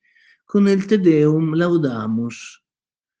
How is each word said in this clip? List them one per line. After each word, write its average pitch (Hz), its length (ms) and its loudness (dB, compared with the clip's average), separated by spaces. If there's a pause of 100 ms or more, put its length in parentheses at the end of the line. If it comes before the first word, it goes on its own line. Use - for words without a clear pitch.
(460)
con 202 200 2
il 196 200 0
Te 214 120 2
Deum 156 560 2
Laudamus. 120 1080 -4 (560)